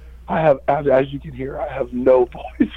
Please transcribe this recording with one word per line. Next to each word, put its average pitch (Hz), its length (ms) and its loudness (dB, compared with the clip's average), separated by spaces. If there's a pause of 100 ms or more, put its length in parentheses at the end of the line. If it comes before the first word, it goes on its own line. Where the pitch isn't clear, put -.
(280)
I 190 140 0
have, 160 260 4
as, 143 200 -2
as 135 240 2
you 139 80 -10
can 151 140 -14
hear, 131 260 -10
I 147 120 -6
have 131 220 -8
no 127 320 4
<laughs> - 340 -8
voice 220 180 0